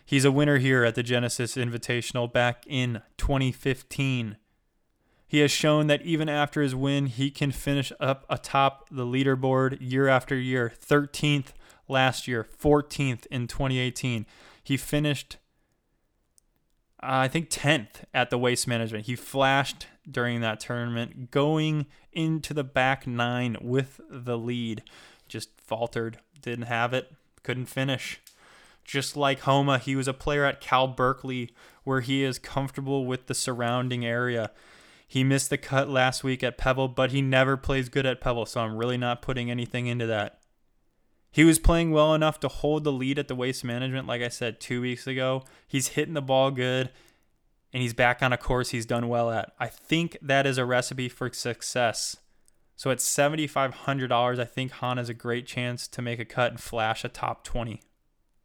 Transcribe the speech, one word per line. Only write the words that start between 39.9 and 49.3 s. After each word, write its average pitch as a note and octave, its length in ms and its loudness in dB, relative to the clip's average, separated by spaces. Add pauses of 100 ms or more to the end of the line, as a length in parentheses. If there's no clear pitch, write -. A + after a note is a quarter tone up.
that. G#2+ 320 -2 (960)
He D#3 120 8
was D#3+ 140 8
playing E3+ 320 4
well D#3 220 6
enough D#3 280 2
to - 80 -2
hold D3+ 340 0
the D3 80 0
lead C3 260 -2
at C#3 120 -4
the C3 60 -4
Waste B2+ 280 -4
Management, B2+ 420 -4
like A#2+ 160 -4
I A#2+ 60 -2
said, A#2 320 -6
two B2 220 -4
weeks B2 260 -4
ago. C3 380 -2 (200)
He's C3+ 240 -2
hitting D#3 240 -2
the D3 80 -4
ball C3+ 300 4
good, B2+ 400 0 (800)
and B2+ 100 -4
he's A#2+ 120 -2
back B2 280 2
on C3 120 4
a A#2+ 40 2
course B2 340 -2
he's A#2 140 -4
done A#2+ 220 -2
well A#2 240 0